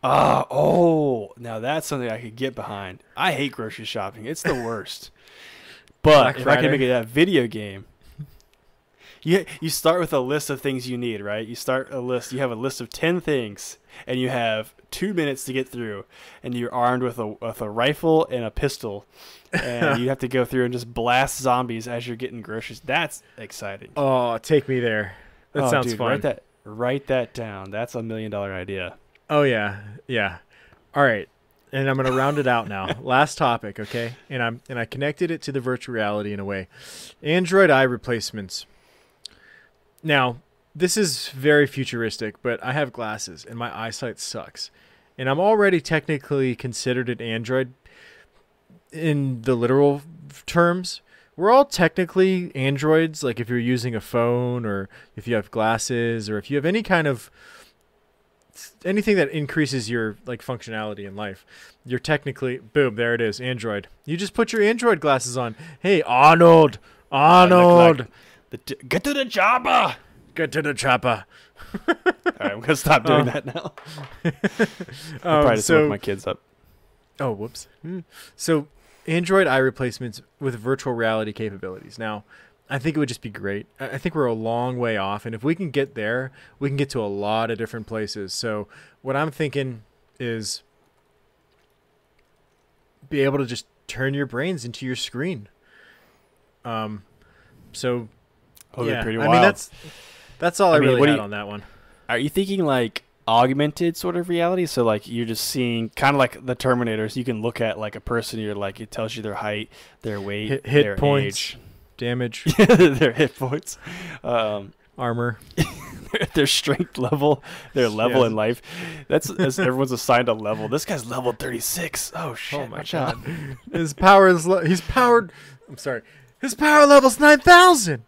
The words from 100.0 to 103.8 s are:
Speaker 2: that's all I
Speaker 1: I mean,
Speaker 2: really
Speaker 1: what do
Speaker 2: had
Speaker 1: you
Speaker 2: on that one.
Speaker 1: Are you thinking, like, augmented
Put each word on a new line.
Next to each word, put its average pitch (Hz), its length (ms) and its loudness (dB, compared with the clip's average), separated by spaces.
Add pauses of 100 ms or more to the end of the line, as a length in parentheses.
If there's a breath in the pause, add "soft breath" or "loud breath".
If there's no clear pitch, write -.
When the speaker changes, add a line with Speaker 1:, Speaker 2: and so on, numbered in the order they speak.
Speaker 2:
that's 175 200 -2
all 185 140 6
I 151 40 6
Speaker 1:
I - 20 6
mean, 131 100 4
Speaker 2:
really 123 100 4
Speaker 1:
what 139 80 6
do 151 60 4
Speaker 2:
had 143 40 2
Speaker 1:
you 107 60 -4
Speaker 2:
on 101 80 -10
that 104 160 -8
one. 104 160 -12 (460 soft breath)
Speaker 1:
Are 120 80 0
you 139 120 -2
thinking, 190 360 -2
like, 127 380 0 (240)
augmented 139 680 2